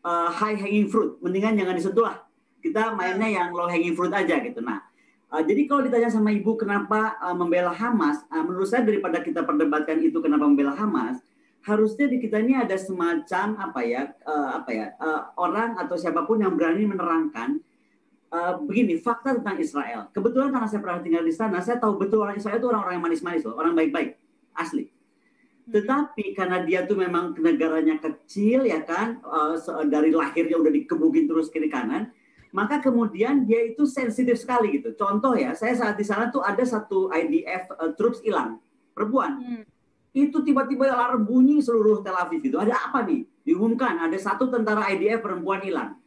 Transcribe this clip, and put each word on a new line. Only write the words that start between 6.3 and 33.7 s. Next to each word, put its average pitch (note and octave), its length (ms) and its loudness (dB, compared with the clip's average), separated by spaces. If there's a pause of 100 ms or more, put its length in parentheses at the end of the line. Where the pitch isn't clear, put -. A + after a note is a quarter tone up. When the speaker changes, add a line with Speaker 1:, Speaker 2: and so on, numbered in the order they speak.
Speaker 1:
Ibu G#3 300 0
kenapa, G#3 580 0
eh, F3+ 160 -4
membela F3 400 0
Hamas, F3+ 540 0
eh, D#3+ 160 -2
menurut F#3 240 -2
saya A#3 160 2
daripada F#3+ 340 2
kita E3 240 -4
perdebatkan D3+ 560 0
itu E3 220 2
kenapa D3 240 2
membela C#3+ 320 4
Hamas, F3+ 480 -2 (400)
harusnya G#3+ 400 2
di B3+ 160 0
kita G#3+ 220 0
ini B3 100 2
ada A#3 240 2
semacam F#3 800 -2
apa F3+ 240 -6
ya, A#2+ 320 -2
eh, D3 360 -4 (120)
apa - 140 -12
ya, A2 180 -4
eh, D#3 280 -4 (200)
orang G#3 400 -2
atau E3+ 160 -4
siapapun E3+ 460 0
yang F#3+ 100 2
berani E3 320 2
menerangkan, E3 800 -2 (680)
eh, F3 320 -2
begini, G#3 400 0
fakta A#3+ 400 -2
tentang F#3+ 160 -6
Israel. C#3+ 560 -6
Kebetulan B3 400 0
karena A#3 160 -2
saya G#3 140 -4
pernah F3 180 -4
tinggal E3 240 0
di E3 80 0
sana, F#3 300 -2
saya A#3+ 180 -2
tahu G#3+ 160 2
betul G3+ 320 0
orang G3+ 80 -6
Israel G#3 220 -4
itu B3 100 0
orang-orang G3 320 -2
yang D#3+ 60 -4
manis-manis E3 400 -2
loh, A2 100 -8
orang E3 160 0
baik-baik, D#3+ 460 0 (340)
asli. - 380 -6 (720)
Speaker 2:
Hmm. A3+ 160 0
Speaker 1:
Tetapi G#3+ 560 -2
karena F3+ 320 -2
dia F3+ 160 2
tuh F#3+ 160 0
memang F3 400 -2
negaranya D#3+ 640 2
kecil G#3+ 640 0
ya E3 160 0
kan, G#3+ 400 -4
eh, D#3 320 -2
se-, D#3+ 320 -4
dari D3+ 240 4
lahirnya E3 480 0
udah D#3 160 4
dikebukin D#3 560 2
terus D#3+ 160 0
kiri D#3 240 -2
kanan, C#3+ 400 -4 (400)
maka G#3 320 -2
kemudian A#3 640 2
dia A#3 240 4